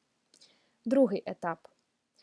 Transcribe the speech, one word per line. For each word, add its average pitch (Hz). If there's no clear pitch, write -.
Другий 233
етап. 175